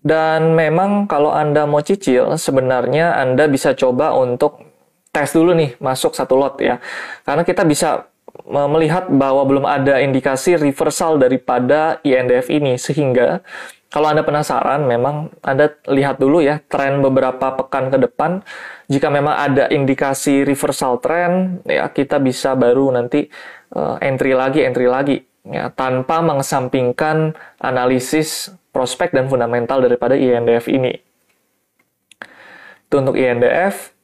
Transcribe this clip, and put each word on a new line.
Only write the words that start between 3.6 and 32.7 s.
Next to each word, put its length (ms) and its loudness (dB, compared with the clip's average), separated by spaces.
coba 400 0
untuk 500 -2
tes 160 -2
dulu 240 4
nih, 240 0
masuk 380 -2
satu 180 0
lot 240 0
ya. 240 -2
Karena 240 -2
kita 220 0
bisa 400 0
me-, 160 0
melihat 460 0
bahwa 340 2
belum 220 2
ada 340 2
indikasi 560 0
reversal 640 0
daripada 800 0
I 160 2
N 80 0
D 160 2
F 80 -8
ini. 240 0
Sehingga 720 0
kalau 180 0
Anda 160 0
penasaran, 600 -2
memang 420 -2
Anda 320 0
lihat 320 0
dulu 240 4
ya, 240 0
tren 320 -2
beberapa 640 0
pekan 320 -4
ke 40 2
depan. 320 -4
Jika 160 0
memang 320 0
ada 320 2
indikasi 720 0
reversal 560 0
tren, 640 -2
ya, 300 -2
kita 260 -2
bisa 400 0
baru 320 4
nanti, 400 -2
eh, 260 -4
entry 320 0
lagi, 320 2
entry 220 0
lagi. 340 0
Ya, 320 -8
tanpa 480 -2
mengesampingkan 1120 0
analisis 880 -2
prospek 400 -4
dan 160 0
fundamental 540 0
daripada 340 2
I 220 2
N 100 -2
D 140 4
F 80 -10
ini. 260 0